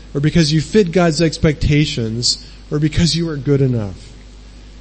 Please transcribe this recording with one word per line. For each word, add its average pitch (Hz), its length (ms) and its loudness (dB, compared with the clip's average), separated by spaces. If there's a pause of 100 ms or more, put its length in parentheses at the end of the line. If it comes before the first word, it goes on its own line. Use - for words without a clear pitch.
(140)
or 147 60 -4
because 151 320 2
you 156 80 2
fit 185 320 2
God's 170 300 2
expectations, 147 1300 0 (220)
or 151 80 -4
because 156 380 0
you 165 140 -2
are 151 60 -8
good 139 240 0
enough. 113 520 -2 (680)